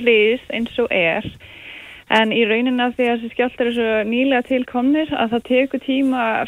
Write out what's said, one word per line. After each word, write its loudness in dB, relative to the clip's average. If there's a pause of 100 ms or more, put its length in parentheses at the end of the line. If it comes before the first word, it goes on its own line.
ris 4
eins -4
og 0
er. 0 (840)
En 4
í 2
rauninni, 0
af -2
því 0
að 0
þessi -8
skjálftar -2
eru -2
svo 0 (120)
nýlega 0
til 0
komnir, 0
að -2
það -2
tekur 0
tíma 0 (240)